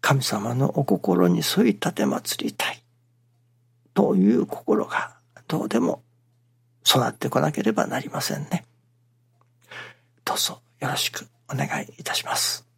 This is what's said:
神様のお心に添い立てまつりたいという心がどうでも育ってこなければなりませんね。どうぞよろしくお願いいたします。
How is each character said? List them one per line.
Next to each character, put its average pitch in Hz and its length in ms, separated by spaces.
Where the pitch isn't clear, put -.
神 135 220
様 120 320
の 131 240
お 147 60
心 180 440
に 170 140
添 214 280
い - 20
立 - 200
て - 140
ま - 140
つ - 180
り - 140
た - 180
い - 120
と 202 220
い 190 180
う - 120
心 - 400
が - 300
ど 151 140
う - 60
で - 120
も - 220
育 123 200
っ 117 60
て - 160
こ 127 120
な 147 120
け - 100
れ 220 100
ば - 140
な - 120
り 131 100
ま 147 120
せ - 160
ん 143 140
ね。 - 140
ど - 100
う - 40
ぞ - 220
よ 135 80
ろ 135 80
し - 140
く - 180
お - 40
願 - 100
い - 160
い - 60
た - 100
し - 100
ま - 120
す。 - 300